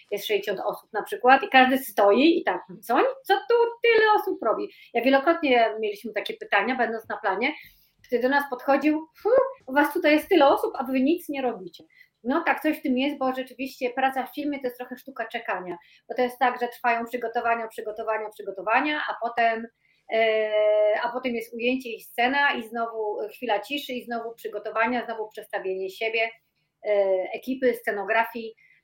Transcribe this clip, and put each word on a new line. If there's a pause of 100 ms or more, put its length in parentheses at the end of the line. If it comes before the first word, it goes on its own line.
(100)
jest
sześćdziesiąt
osób
na
przykład
i
każdy
stoi
i
tak: (220)
„Co
oni, (180)
co
tu (280)
tyle
osób
robi?” (260)
Ja
wielokrotnie
mieliśmy
takie
pytania,
będąc
na
planie, (540)
który
do
nas
podchodził: (160)
„Fu, (380)
u
was
tutaj
jest
tyle
osób,
a
wy
nic
nie
robicie”. (400)
No
tak,
coś
w
tym
jest,
bo
rzeczywiście
praca
w
filmie
to
jest
trochę
sztuka
czekania, (320)
bo
to
jest
tak,
że
trwają
przygotowania,
przygotowania,
przygotowania,
a
potem, (460)
e, (500)
a
potem
jest
ujęcie
i
scena
i
znowu (180)
chwila
ciszy
i
znowu
przygotowania,
znowu
przestawienie
siebie, (560)
e, (100)
ekipy,
scenografii, (300)